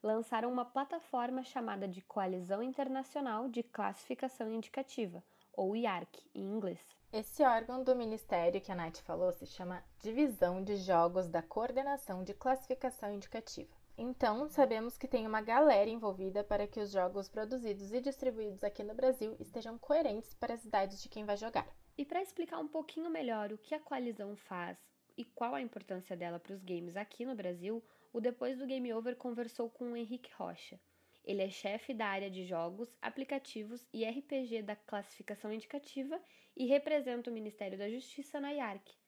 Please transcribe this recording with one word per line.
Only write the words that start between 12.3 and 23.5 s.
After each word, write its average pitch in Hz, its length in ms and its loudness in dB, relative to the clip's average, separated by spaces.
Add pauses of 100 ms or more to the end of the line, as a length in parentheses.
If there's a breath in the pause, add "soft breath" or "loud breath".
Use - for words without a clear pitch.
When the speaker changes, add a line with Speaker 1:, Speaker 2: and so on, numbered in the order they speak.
Speaker 2:
Classificação 254 800 0
Indicativa. - 580 -8 (260)
Então, 247 520 2
sabemos 233 480 4
que 262 100 -6
tem 226 180 2
uma 220 140 2
galera 226 500 8
envolvida 202 540 0
para 202 240 2
que 214 140 -4
os 202 100 -2
jogos 190 380 2
produzidos 214 640 -4
e 247 80 2
distribuídos 220 640 -2
aqui 208 180 -2
no 208 100 -6
Brasil 240 460 2
estejam 226 380 -8
coerentes 269 560 2
para 233 200 -2
as 226 120 -8
idades 196 360 2
de - 60 -10
quem 214 160 -10
vai 202 140 0
jogar. 220 280 -2 (320)
Speaker 1:
E 285 60 -2
pra 339 180 0
explicar 339 380 -4
um 294 80 -4
pouquinho 320 420 -4
melhor 226 440 0